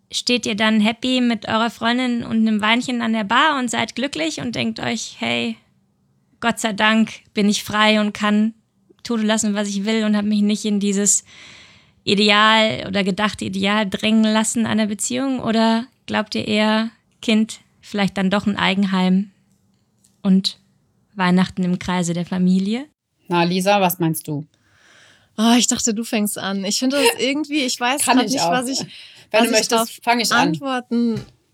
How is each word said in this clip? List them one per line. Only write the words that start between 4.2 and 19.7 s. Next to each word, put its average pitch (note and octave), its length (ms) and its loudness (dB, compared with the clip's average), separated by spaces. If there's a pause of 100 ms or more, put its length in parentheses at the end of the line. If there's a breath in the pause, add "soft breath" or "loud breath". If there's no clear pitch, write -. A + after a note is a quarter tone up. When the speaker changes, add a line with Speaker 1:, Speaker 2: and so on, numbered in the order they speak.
Speaker 1:
und B3 140 -6
denkt A3+ 260 -4
euch, A#3+ 380 -6
„Hey, A#3 380 -4 (840)
Gott A3+ 200 -2
sei A3 120 -4
Dank A3 380 2 (220)
bin G#3 160 2
ich G#3 160 -2
frei G#3+ 360 2
und G#3 120 -2
kann G#3+ 420 0 (480)
tun A#3 180 -4
und G#3+ 60 0
lassen, G#3+ 280 0
was G#3 140 -2
ich G3+ 160 -4
will A3 200 0
und G#3+ 120 2
hab G#3 80 0
mich G#3 180 2
nicht G#3+ 220 0
in G#3 160 0
dieses G3+ 440 0 (800 loud breath)
Ideal G#3+ 800 4
oder G3 160 -2
gedachte G3+ 420 -2
Ideal G3+ 440 -2
drängen G#3+ 360 2
lassen A3 420 0
einer G#3+ 200 0
Beziehung“? B3 540 -4
Oder A3+ 460 0 (200)
glaubt G#3+ 280 -4
ihr A3 120 -4
eher, G#3+ 440 0 (320)
Kind, A3 380 0 (200)
vielleicht G3 360 -2
dann F#3+ 140 0
doch G3+ 160 0
ein G3+ 100 0
Eigenheim F#3+ 760 2 (920)